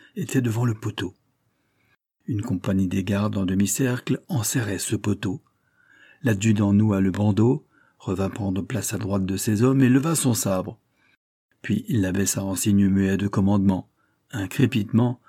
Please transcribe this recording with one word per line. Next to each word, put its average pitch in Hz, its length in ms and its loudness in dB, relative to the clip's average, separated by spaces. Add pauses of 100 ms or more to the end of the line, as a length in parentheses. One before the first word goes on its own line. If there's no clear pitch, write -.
(160)
était 135 260 -2
devant 117 240 0
le 113 80 0
poteau. - 400 -8 (1120)
Une 104 160 -4
compagnie 95 460 -2
des 95 160 -2
gardes 104 340 -2
en 95 80 -2
demi-cercle 123 840 -2
enserrait 110 500 -4
ce - 180 -4
poteau. 101 460 -4 (840)
L'adjudant 104 480 2
noua 101 280 4
le 95 100 2
bandeau, 107 560 2 (320)
revint 95 320 -4
prendre 95 320 -4
place 98 300 -6
à 104 60 -4
droite 98 280 -2
de 95 100 -2
ses 107 260 0
hommes 135 200 4
et 127 60 6
leva 139 260 2
son 131 200 2
sabre. 95 440 -2 (840)
Puis - 260 -4
il 113 160 0
abaissa 98 400 -2
en 98 100 -4
signe 101 320 2
muet 98 300 2
de 98 100 -2
commandement. 98 640 2 (400)
Un 98 160 -6
crépitement, 117 840 0